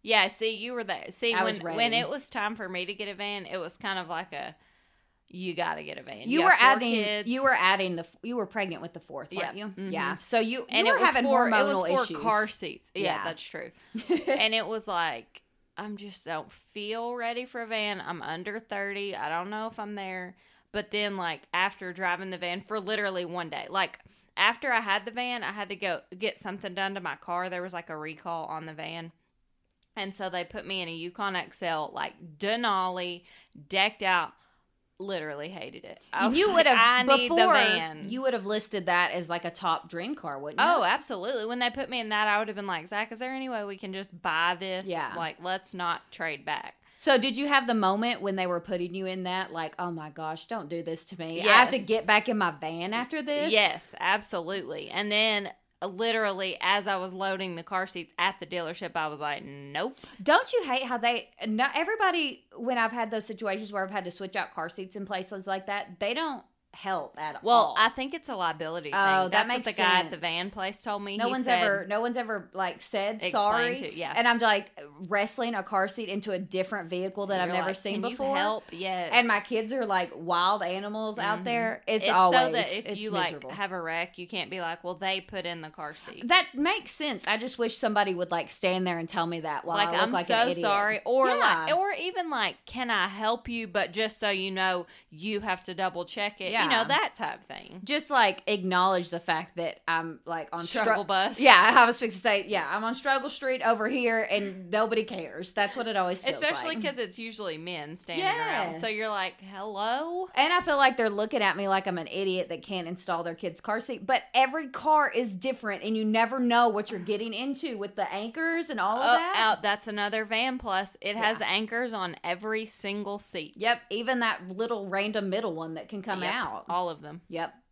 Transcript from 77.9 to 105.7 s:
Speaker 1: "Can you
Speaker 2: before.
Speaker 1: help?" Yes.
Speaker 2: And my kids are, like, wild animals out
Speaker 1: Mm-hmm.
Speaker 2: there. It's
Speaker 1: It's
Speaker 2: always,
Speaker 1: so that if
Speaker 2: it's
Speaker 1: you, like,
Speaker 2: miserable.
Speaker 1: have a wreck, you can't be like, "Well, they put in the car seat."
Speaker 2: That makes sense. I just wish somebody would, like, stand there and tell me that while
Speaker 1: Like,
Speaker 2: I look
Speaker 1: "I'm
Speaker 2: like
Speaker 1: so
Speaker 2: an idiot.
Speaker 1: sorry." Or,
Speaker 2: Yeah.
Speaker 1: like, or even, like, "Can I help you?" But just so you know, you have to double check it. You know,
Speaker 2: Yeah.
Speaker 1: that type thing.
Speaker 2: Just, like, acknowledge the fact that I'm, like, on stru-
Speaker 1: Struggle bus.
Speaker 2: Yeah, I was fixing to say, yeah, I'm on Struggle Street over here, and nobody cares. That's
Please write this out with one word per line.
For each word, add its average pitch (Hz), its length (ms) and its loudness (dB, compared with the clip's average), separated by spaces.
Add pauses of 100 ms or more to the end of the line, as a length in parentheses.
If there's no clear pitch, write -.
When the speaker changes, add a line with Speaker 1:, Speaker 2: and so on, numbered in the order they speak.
Speaker 1:
"Can - 20 -4
you 240 60 -2
Speaker 2:
before. 269 260 -2
Speaker 1:
help?" 214 340 -2
Yes. 180 440 -4
Speaker 2:
And 240 120 8
my 208 140 2
kids 220 320 -4
are, 254 140 0
like, 185 280 0
wild 180 480 2
animals 208 560 -6
out 202 180 0
Speaker 1:
Mm-hmm. 185 80 -8
Speaker 2:
there. 226 420 -2
It's 214 180 0
Speaker 1:
It's 208 80 4
Speaker 2:
always, 185 260 8
Speaker 1:
so - 140 4
that 196 260 0
if - 80 -8
Speaker 2:
it's 202 140 -6
Speaker 1:
you, 214 100 -6
like, 185 220 0
Speaker 2:
miserable. 131 180 -12
Speaker 1:
have 190 220 -6
a 185 80 -6
wreck, 170 380 -4
you 175 100 -12
can't 180 220 -6
be 185 100 -6
like, 170 240 -6
"Well, 180 100 -6
they 190 280 -2
put 185 240 -8
in 170 160 -8
the 156 80 -12
car 151 260 -12
seat." - 320 -12
Speaker 2:
That 359 260 6
makes 339 380 0
sense. 285 340 -4
I 214 120 0
just 247 200 -6
wish 233 200 0
somebody 208 360 2
would, 175 160 -2
like, 165 200 -2
stand 185 360 0
there 175 120 0
and 165 100 -6
tell 170 180 0
me 170 140 -4
that 151 240 -4
while 165 140 -2
Speaker 1:
Like, 208 100 4
Speaker 2:
I 170 40 0
look 190 100 4
Speaker 1:
"I'm 226 100 2
Speaker 2:
like 175 140 0
Speaker 1:
so 240 80 2
Speaker 2:
an 233 160 6
idiot. 170 100 -2
Speaker 1:
sorry." 208 460 2
Or, 262 220 6
Speaker 2:
Yeah. 180 380 4
Speaker 1:
like, 311 100 4
or 392 160 2
even, 349 380 -4
like, 214 260 0 (100)
"Can 240 240 -6
I 190 180 2
help 220 400 -2
you?" 233 180 -4
But 180 260 0
just 214 280 -2
so 214 80 0
you 190 240 0
know, 185 340 0 (240)
you 202 300 -4
have 202 240 -2
to 185 100 -10
double 175 300 -2
check 208 360 -6
it. 185 120 -4
You 208 160 4
know, 226 140 4
Speaker 2:
Yeah. - 20 2
Speaker 1:
that 285 300 2
type - 300 -6
thing. - 400 -16
Speaker 2:
Just, 294 260 -2
like, 220 360 4
acknowledge 185 640 2
the 170 100 -4
fact 165 360 -2
that 170 320 -4
I'm, 165 380 -2
like, 165 260 -6
on 170 140 -6
stru- 233 160 -2
Speaker 1:
Struggle 214 220 4
bus. 190 360 2
Speaker 2:
Yeah, 220 340 12
I 247 120 12
was 233 120 0
fixing 214 200 -4
to - 40 -14
say, 302 260 4
yeah, 170 220 0
I'm 208 140 0
on 233 120 -2
Struggle 269 340 0
Street 262 340 -4
over 220 240 2
here, 233 400 0
and 190 420 -4
nobody 220 340 2
cares. 185 480 -10
That's 202 240 0